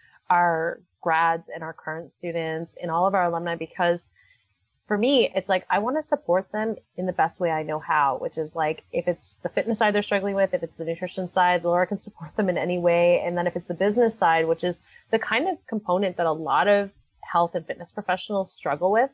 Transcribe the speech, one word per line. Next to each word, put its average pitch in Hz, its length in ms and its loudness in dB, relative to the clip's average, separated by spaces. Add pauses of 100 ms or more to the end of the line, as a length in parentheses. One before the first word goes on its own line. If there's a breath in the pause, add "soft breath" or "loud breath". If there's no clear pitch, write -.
(300 soft breath)
our 175 500 2 (220)
grads 170 480 0
and 160 140 -10
our 160 100 -10
current 160 380 -12
students 165 720 -6
and 170 100 -6
all 180 160 2
of 190 80 2
our 180 100 2
alumni, 170 300 -2
because 175 520 -2 (800 soft breath)
for 208 100 0
me, 247 380 2
it's 190 140 -2
like, 185 200 0
I 185 100 2
wanna 254 220 -2
support 190 500 -2
them 220 240 -4 (200)
in 185 100 -6
the 180 80 -2
best 165 260 -2
way 175 120 0
I 156 100 0
know 156 180 -4
how, 147 380 2
which - 200 -6
is, 156 180 -6
like, 160 360 -2
if 175 160 -2
it's - 280 -4
the - 140 -8
fitness 214 300 -2
side 208 140 2
they're 208 80 2
struggling 202 320 -2
with, 196 200 0
if 175 100 -4
it's - 140 -12
the 165 80 -8
nutrition 175 440 -6
side, 180 340 2
Laura 175 220 2
can 196 140 -4
support - 360 -16
them 202 140 0
in 175 80 -2
any 180 220 -2
way. 175 400 4
And 175 180 -2
then 175 80 0
if 175 100 -2
it's 180 120 -8
the - 80 -6
business 220 420 2
side, 165 300 4
which 165 160 0
is 180 180 -4 (300 soft breath)
the 220 80 2
kind 247 280 -2
of 349 100 -2 (100)
component 196 500 -2
that 170 80 0
a 160 60 2
lot 156 360 2
of 202 220 4 (320)
health 170 320 0
and 165 140 -4
fitness 170 240 -10
professionals 190 600 -4
struggle 156 400 -2
with, 240 220 2